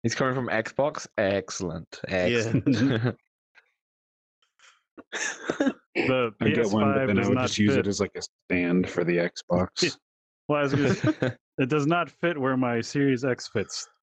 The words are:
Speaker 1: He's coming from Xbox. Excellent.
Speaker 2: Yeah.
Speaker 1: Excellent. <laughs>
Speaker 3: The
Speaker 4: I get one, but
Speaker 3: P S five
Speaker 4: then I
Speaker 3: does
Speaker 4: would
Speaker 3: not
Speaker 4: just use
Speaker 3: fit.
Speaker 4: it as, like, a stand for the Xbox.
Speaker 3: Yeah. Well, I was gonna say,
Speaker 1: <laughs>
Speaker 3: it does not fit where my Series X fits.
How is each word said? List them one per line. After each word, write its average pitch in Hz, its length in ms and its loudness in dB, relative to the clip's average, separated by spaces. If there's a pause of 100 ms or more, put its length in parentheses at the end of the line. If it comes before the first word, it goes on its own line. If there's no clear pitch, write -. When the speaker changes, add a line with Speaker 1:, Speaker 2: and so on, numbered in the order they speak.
Speaker 1:
He's 117 100 0
coming 131 220 0
from 123 140 -4
Xbox. 123 580 -2 (100)
Excellent. 95 920 -2
Speaker 2:
Yeah. 92 80 -2
Speaker 1:
Excellent. 113 1040 0
<laughs> - 40 -20 (2750)
Speaker 3:
The 120 360 2 (100)
Speaker 4:
I 113 80 4
get 117 220 2
one, 139 220 4
but - 0 -
Speaker 3:
P 135 80 2
S 131 60 0
five - 0 -
Speaker 4:
then 101 100 2
I 95 40 2
Speaker 3:
does 117 80 0
Speaker 4:
would 127 60 4
Speaker 3:
not 123 120 0
Speaker 4:
just - 100 -4
use 104 180 4
Speaker 3:
fit. 127 100 4
Speaker 4:
it - 20 0
as, 101 120 -2
like, 95 160 0
a 87 60 -8
stand 90 680 -2
for 87 140 -2
the 85 140 0
Xbox. 87 500 -2 (140)
Speaker 3:
Yeah. 175 80 2 (580)
Well, 147 120 0
I 143 40 0
was 135 100 0
gonna 139 220 2
say, 311 260 0
Speaker 1:
<laughs> - 380 -6
Speaker 3:
it 131 100 0
does 147 180 0
not 170 220 0
fit 170 300 -4
where 131 180 0
my 120 240 0
Series 135 420 0
X 123 260 -4
fits. - 380 -6 (160)